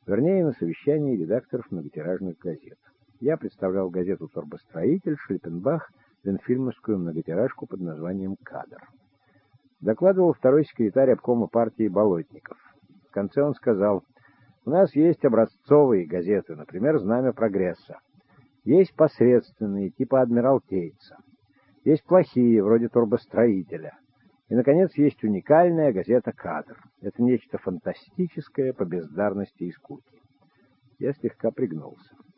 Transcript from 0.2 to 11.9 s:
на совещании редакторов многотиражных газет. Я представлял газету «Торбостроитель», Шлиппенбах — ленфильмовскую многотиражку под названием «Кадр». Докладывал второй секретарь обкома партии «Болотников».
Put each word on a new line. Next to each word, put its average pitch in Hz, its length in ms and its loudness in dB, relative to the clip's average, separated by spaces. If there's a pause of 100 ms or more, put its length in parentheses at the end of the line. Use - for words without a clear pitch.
на 143 60 0
совещании 135 640 -4
редакторов 113 540 -6
многотиражных 85 640 -8
газет. - 400 -12 (420)
Я 151 180 -2
представлял 95 520 -4
газету 90 380 -6
«Торбостроитель», 92 880 -4
Шлиппенбах — 95 720 -6 (340)
ленфильмовскую 113 760 -4
многотиражку 85 640 -6
под - 160 -12
названием 90 640 -8
«Кадр». - 360 -16 (1000)
Докладывал 175 540 2
второй 143 320 4
секретарь 123 460 2
обкома 117 360 0
партии 113 400 0
«Болотников». 92 720 -2 (500)